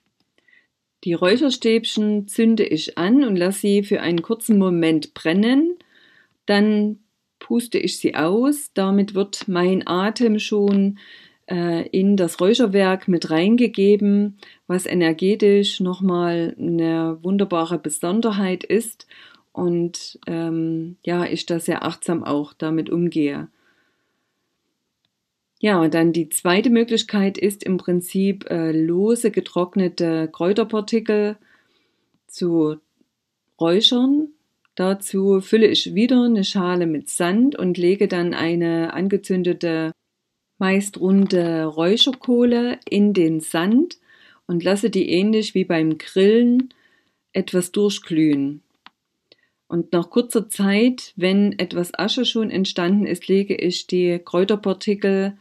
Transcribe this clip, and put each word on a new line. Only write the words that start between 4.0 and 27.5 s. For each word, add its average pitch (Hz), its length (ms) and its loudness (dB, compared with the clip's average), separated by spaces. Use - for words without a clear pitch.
einen 170 200 -2
kurzen 226 360 0
Moment 165 560 0
brennen. 254 640 0
Dann 208 540 2
puste - 380 -4
ich - 220 -4
sie - 160 -2
aus. 233 580 0
Damit 196 420 0
wird 202 320 -6
mein 180 400 0
Atem 214 520 0
schon, 202 600 0
äh, 170 380 -4
in 196 300 2
das 175 240 0
Räucherwerk 196 640 2
mit 175 240 0
reingegeben, 202 1040 2
was 185 180 -4
energetisch 202 920 2
nochmal 175 800 -2
eine 165 600 -2
wunderbare 175 580 -2
Besonderheit 190 840 -2
ist - 420 -4
und, 175 760 -4
ähm, 165 760 -6
ja, 175 220 -2
ich - 200 -6
da 170 140 -4
sehr - 240 -4
achtsam 165 400 -6
auch 147 300 -6
damit 156 360 -4
umgehe. 160 580 -2
Ja, 202 200 2
und 160 120 2
dann 165 200 2
die 165 160 -2
zweite 190 400 0
Möglichkeit 226 680 0
ist 202 260 -2